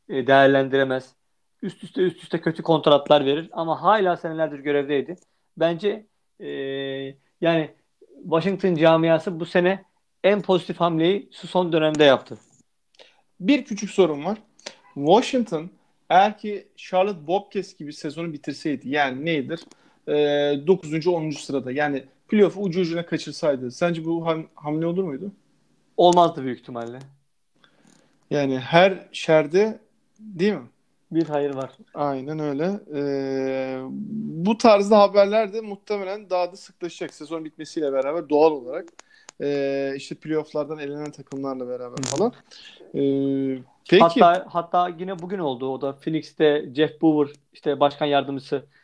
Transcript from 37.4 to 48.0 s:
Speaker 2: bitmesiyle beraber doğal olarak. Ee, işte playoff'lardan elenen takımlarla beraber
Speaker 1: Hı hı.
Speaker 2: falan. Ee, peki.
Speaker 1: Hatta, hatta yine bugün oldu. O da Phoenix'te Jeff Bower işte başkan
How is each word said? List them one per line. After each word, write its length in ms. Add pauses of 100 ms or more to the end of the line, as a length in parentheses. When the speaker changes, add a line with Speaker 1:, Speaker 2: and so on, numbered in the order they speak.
Speaker 2:
bitmesiyle 480
beraber 360
doğal 240
olarak. 360 (540)
Ee, 540
işte 180
playoff'lardan 640
elenen 320
takımlarla 580
beraber 280
Speaker 1:
Hı 180
hı. 20
Speaker 2:
falan. 160 (600)
Ee, 640 (320)
peki. 300
Speaker 1:
Hatta, 280
hatta 400
yine 300
bugün 200
oldu. 340
O 80
da 120
Phoenix'te 720 (100)
Jeff 260
Bower 360 (160)
işte 280
başkan 260